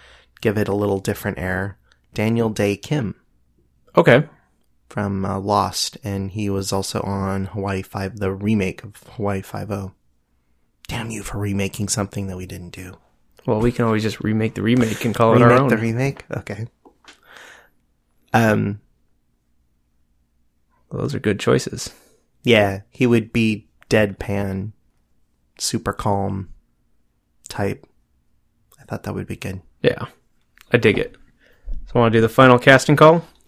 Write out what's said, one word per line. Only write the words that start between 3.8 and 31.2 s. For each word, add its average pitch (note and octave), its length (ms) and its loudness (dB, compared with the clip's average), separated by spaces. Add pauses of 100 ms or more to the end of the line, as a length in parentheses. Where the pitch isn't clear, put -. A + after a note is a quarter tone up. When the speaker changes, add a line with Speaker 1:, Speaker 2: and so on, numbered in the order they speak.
Speaker 2:
Okay. D3 320 6 (600)
Speaker 1:
From, G2 340 -4
uh, G2 160 -4
Lost, G2 640 -2
and G2 280 -6
he G#2 180 -4
was G2 200 -4
also G2 300 -4
on G2 460 -4
Hawaii G2 340 -6
Five, G2 380 -8
the F#2+ 160 -2
remake G2+ 500 -2
of G2 100 -18 (180)
Hawaii G2+ 280 -4
Five-O. G2 540 -10 (920)
Damn A2+ 240 -8
you G#2+ 120 -10
for - 160 -10
remaking G2+ 500 -4
something G2+ 380 -6
that F#2 100 -10
we F#2 80 -12
didn't F2+ 320 -16
do. F#2 220 -16 (480)
Speaker 2:
Well, G#2+ 140 0
we A#2+ 120 2
can A#2+ 140 0
always A2 160 2
just G#2+ 180 -4
remake A2 340 0
the G2+ 80 -6
remake A2+ 440 2
and G#2+ 80 -2
call A2+ 200 4
it A#2+ 60 6
our A#2 80 8
Speaker 1:
Remake B2+ 140 6
Speaker 2:
own. C#3 60 0
Speaker 1:
the A#2 100 2
remake? A#2 520 -4
Okay. G#2+ 360 -8 (1700)
Um, G#2+ 460 2 (2000)
Speaker 2:
Well, - 100 -8
those B2+ 140 -4
are G#2+ 60 -6
good G#2 200 -2
choices. - 500 -2 (560)
Speaker 1:
Yeah, G2+ 340 4 (100)
he - 160 0
would A#2 260 2
be A2 360 0 (200)
deadpan, G2+ 840 -2 (840)
super - 360 -4
calm G2 560 -4 (1000)
type. - 380 -6 (920)
I - 60 -20
thought - 200 -12
that G2+ 100 -8
would F#2+ 120 -8
be - 100 -10
good. F#2+ 260 -10 (200)
Speaker 2:
Yeah, - 240 0 (640)
I B2 60 6
dig A2 220 2
it. - 180 -6 (680)